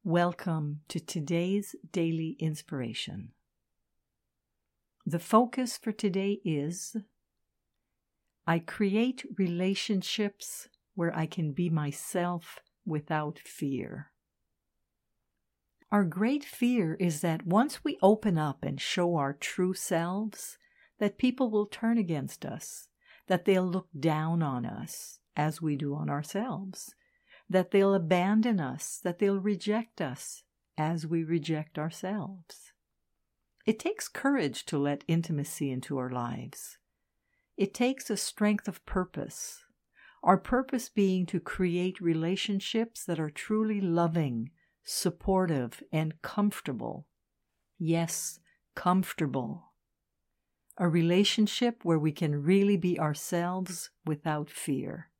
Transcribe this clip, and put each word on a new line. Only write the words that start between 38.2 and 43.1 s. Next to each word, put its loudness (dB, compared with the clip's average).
of -8
purpose, -6
our 8
purpose 0
being 2
to -2
create 0
relationships 0
that -2